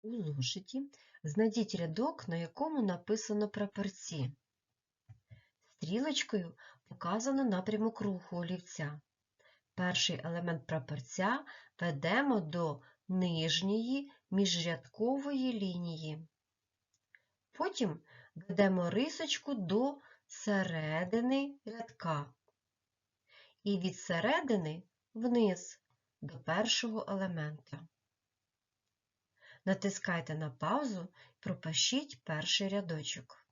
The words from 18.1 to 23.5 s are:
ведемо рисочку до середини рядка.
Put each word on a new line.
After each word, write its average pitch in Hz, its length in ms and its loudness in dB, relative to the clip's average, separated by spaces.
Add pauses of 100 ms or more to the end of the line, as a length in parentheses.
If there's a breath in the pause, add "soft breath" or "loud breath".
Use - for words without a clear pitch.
ведемо 180 540 4
рисочку 285 640 -2
до 226 440 2 (300 loud breath)
середини 196 1300 0 (100)
рядка. 180 680 -6 (1300 loud breath)